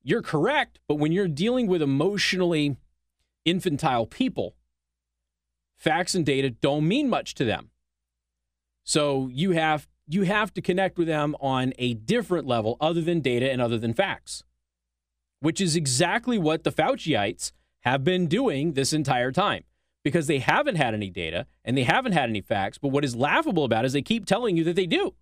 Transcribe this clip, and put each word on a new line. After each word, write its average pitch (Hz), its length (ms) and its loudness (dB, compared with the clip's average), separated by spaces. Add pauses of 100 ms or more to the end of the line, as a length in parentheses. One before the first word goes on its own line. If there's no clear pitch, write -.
You're 180 200 0
correct. 233 640 0
But 147 80 0
when 151 160 2
you're 190 160 2
dealing 220 400 0
with 180 140 2
emotionally 156 960 0 (680)
infantile 151 600 0
people, 127 500 -4 (1200)
facts 170 400 0
and 165 100 0
data 135 240 0
don't 147 380 0
mean 262 220 0
much - 260 -4
to 147 80 -2
them. 92 280 -4 (1120)
So 139 420 0
you 147 240 -2
have, 156 360 0 (200)
you 185 160 0
have 208 300 0
to - 80 -8
connect 190 360 -2
with 170 100 0
them 151 340 -2
on 131 360 0
a 123 160 -2
different 165 540 -2
level 117 320 0
other 165 220 0
than 170 180 0
data 127 320 0
and 127 100 0
other 117 160 0
than 113 160 -2
facts, - 500 -4 (1000)
which 156 180 0
is 170 160 2
exactly 175 600 0
what 160 260 0
the - 80 0
Fauciites 151 800 0 (300)
have 131 200 0
been 180 260 2
doing 165 460 0
this 135 200 0
entire 131 360 0
time, 143 360 0 (400)
because 151 220 0
they 147 120 2
haven't 214 380 2
had 123 160 0
any 104 160 -4
data 85 360 -6 (200)
and 123 120 0
they 131 60 2
haven't 226 300 2
had 131 160 2
any 104 100 -2
facts. 98 380 -4
But 139 160 -4
what 143 100 2
is 127 100 -4
laughable 165 520 0
about 113 180 2
it 131 40 0
is 131 60 -2
they 143 80 0
keep 220 240 -2
telling 208 300 0
you 165 80 2
that 170 140 0
they 190 80 2
do. 320 360 -2